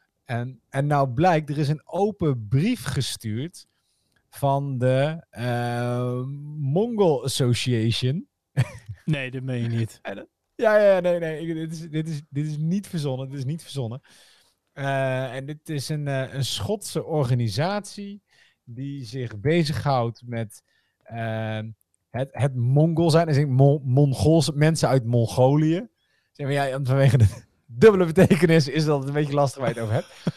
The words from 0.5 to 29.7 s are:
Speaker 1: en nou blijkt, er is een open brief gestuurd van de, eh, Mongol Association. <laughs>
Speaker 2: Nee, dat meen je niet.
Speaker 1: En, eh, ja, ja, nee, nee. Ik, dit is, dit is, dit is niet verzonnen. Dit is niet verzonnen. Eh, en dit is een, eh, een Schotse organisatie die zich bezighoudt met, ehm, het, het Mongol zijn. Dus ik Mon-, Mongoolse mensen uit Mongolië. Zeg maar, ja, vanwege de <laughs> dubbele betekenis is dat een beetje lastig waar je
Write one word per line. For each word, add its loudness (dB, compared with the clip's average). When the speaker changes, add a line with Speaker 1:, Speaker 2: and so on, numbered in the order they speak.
Speaker 1:
en -2
nou 2
blijkt, 2
er -4
is 0
een -2
open -2
brief 0
gestuurd -8
van -2
de, 0
eh, -4
Mongol 0
Association. 0
<laughs> -4
Speaker 2:
Nee, -2
dat -8
meen -4
je -4
niet. -4
Speaker 1:
En, -10
eh, -14
ja, 4
ja, 6
nee, 0
nee. -6
Ik, -4
dit -8
is, -12
dit -4
is, -6
dit -4
is -6
niet -2
verzonnen. -6
Dit -12
is -6
niet -6
verzonnen. -8
Eh, -4
en -10
dit -14
is -6
een, -4
eh, -4
een -2
Schotse -6
organisatie -4
die -12
zich -10
bezighoudt 0
met, -8
ehm, -6
het, -4
het -2
Mongol 2
zijn. 4
Dus 2
ik 2
Mon-, 6
Mongoolse 4
mensen 2
uit 2
Mongolië. 2
Zeg -10
maar, -2
ja, -4
vanwege 4
de 4
<laughs> -20
dubbele 6
betekenis 6
is 0
dat 0
een -6
beetje -2
lastig 0
waar -2
je -2